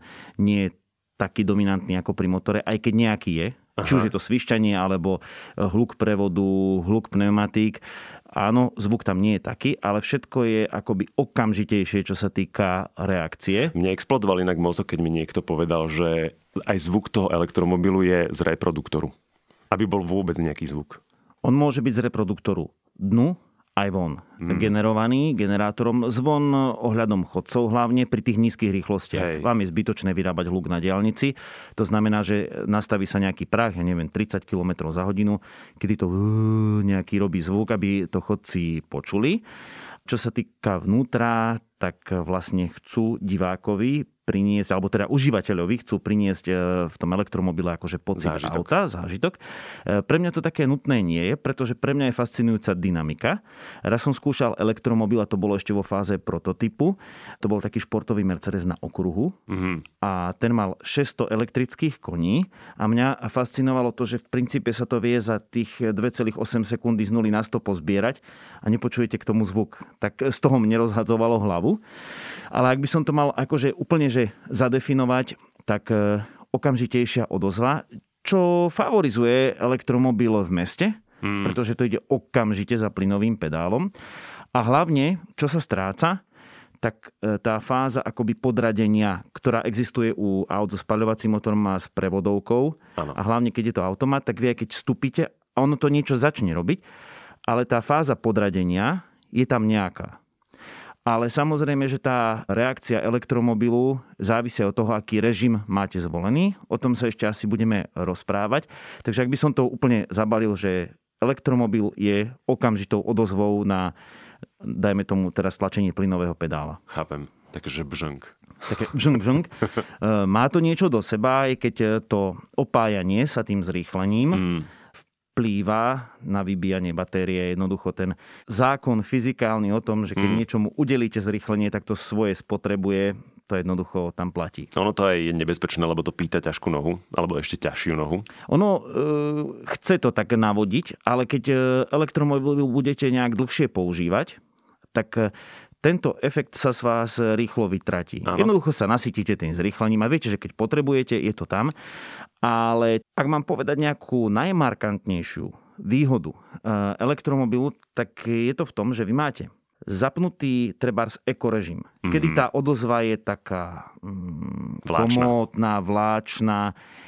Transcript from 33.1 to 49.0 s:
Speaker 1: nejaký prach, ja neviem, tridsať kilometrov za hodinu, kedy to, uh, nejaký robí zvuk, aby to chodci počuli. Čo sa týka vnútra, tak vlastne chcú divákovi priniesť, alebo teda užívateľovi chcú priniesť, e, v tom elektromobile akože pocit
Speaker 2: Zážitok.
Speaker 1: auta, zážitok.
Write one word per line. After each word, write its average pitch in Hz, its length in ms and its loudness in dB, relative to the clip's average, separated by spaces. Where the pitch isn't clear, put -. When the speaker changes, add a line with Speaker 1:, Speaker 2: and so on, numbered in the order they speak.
Speaker 1:
nejaký 95 240 -2
prach, 110 320 0
ja 87 80 0
neviem, 85 240 0
tridsať 101 400 -4
kilometrov 90 400 -2
za 87 160 -2
hodinu, 101 400 0
kedy 101 160 0
to, 101 160 0
uh, 107 720 2
nejaký 98 400 0
robí 95 160 0
zvuk, 92 320 0
aby 98 400 0
to - 80 -2
chodci 85 640 -2
počuli. 113 640 -2
Čo 123 80 0
sa 113 160 -4
týka 104 480 -2
vnútra, 113 800 0
tak - 320 -6
vlastne 90 480 -2
chcú - 480 -2
divákovi 101 880 -2
priniesť, 101 480 2
alebo 95 160 0
teda 101 160 2
užívateľovi 110 800 2
chcú 101 160 -2
priniesť, 101 480 0
e, - 20 2
v - 80 -16
tom 87 160 0
elektromobile 90 640 -2
akože 87 160 -6
pocit 87 320 -4
Speaker 2:
Zážitok. 82 400 -2
Speaker 1:
auta, 170 240 0
zážitok. 92 480 -4